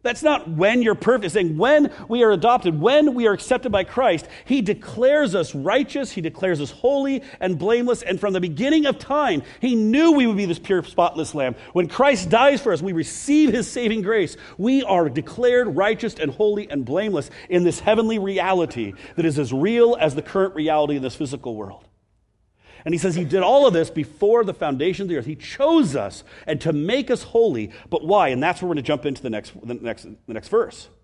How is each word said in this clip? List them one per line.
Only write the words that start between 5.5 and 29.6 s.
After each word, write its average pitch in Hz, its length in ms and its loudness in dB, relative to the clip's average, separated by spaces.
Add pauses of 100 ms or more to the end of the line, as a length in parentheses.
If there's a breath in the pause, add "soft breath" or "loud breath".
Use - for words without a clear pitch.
righteous, 226 560 -2
he 190 120 -8
declares 165 360 -4
us 143 120 -6
holy 269 520 -2 (160 loud breath)
and 185 200 -4
blameless, 240 420 0
and 185 180 -6
from 202 140 -4
the 185 80 -2
beginning 247 460 0
of 277 120 -2
time, 254 440 -2 (180 loud breath)
he 247 140 0
knew 240 380 4
we 269 140 4
would 214 120 0
be 202 80 -2
this 170 120 -4
pure, 185 260 0
spotless 160 500 -2
lamb. 131 200 -2 (200 loud breath)
When 175 120 2
Christ 226 440 2
dies 254 320 4
for 226 100 0
us, 156 80 -2
we 185 140 -4
receive 277 580 2
his 247 180 -2
saving 226 300 -2
grace. 196 380 0 (180 loud breath)
We 262 280 2
are 175 260 2
declared 233 680 0
righteous 208 380 0
and 151 160 -4
holy 208 400 -2
and 143 120 -4
blameless 165 480 -4 (200 loud breath)
in 175 140 2
this 170 160 0
heavenly 220 380 2
reality 180 760 -2 (220 loud breath)
that 165 100 0
is 147 120 0
as 131 140 -2
real 233 480 2
as 156 140 0
the 151 80 -6
current 190 320 -2
reality 151 420 0
in 135 60 -4
this 127 140 -8
physical 135 400 -8
world. 98 300 -14 (960 soft breath)
And 160 120 -2
he 175 40 -2
says 180 160 -2
he 175 120 -4
did 180 160 0
all 269 240 6
of 214 80 4
this 165 160 0
before 208 520 0
the 190 120 -4
foundation 160 480 -4
of 196 80 -6
the 170 80 -2
earth. - 80 -8
He 156 100 -10
chose 277 580 0
us 101 300 -6 (220 loud breath)
and 156 160 -2
to 160 100 -2
make 214 380 -2
us 247 120 0
holy. 131 500 0 (180 loud breath)
But 156 160 -2
why? 185 220 4
And 127 140 -2
that's 170 200 -2
where 180 80 -4
we're 165 60 -2
gonna 139 60 -4
jump 147 220 -2
into 139 160 -4
the 135 80 -8
next, 107 240 -8 (100)